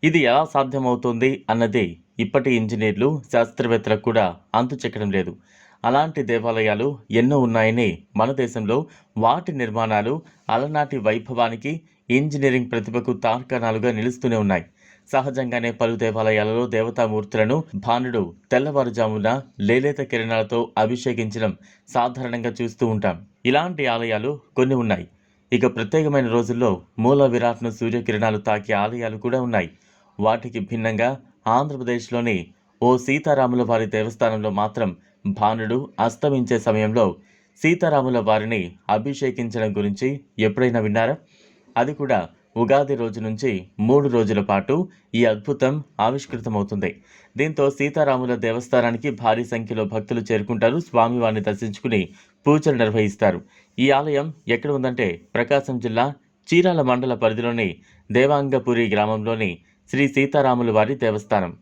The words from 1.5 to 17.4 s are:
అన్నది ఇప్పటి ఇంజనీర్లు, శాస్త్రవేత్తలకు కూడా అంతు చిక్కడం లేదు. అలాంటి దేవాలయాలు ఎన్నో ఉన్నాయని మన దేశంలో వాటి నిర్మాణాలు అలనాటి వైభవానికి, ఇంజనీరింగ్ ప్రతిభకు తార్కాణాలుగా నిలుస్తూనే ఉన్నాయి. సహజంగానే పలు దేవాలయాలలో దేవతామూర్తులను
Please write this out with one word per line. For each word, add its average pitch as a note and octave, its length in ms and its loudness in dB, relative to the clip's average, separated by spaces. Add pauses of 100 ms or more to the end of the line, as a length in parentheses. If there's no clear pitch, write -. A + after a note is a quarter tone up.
అన్నది A2+ 300 2 (400)
ఇప్పటి C3 340 0
ఇంజనీర్లు, A2 500 0 (240)
శాస్త్రవేత్తలకు A#2 720 0
కూడా A2 180 2 (360)
అంతు B2+ 240 -4
చిక్కడం G#2+ 320 -4
లేదు. F2+ 180 -2 (480)
అలాంటి D3 480 0
దేవాలయాలు A2+ 580 0 (340)
ఎన్నో C#3 240 4
ఉన్నాయని A2+ 420 2 (320)
మన A#2+ 100 2 (120)
దేశంలో A2+ 360 -2 (460)
వాటి D#3+ 280 0 (100)
నిర్మాణాలు A2 520 0 (400)
అలనాటి C#3+ 440 -2 (100)
వైభవానికి, A#2 680 -2 (440)
ఇంజనీరింగ్ C3+ 540 0
ప్రతిభకు A#2 380 -2 (160)
తార్కాణాలుగా A#2 600 -2 (100)
నిలుస్తూనే B2 460 -2
ఉన్నాయి. F2+ 220 0 (440)
సహజంగానే B2 580 -2 (100)
పలు A#2 220 0
దేవాలయాలలో A2 640 2 (100)
దేవతామూర్తులను A2 840 0 (260)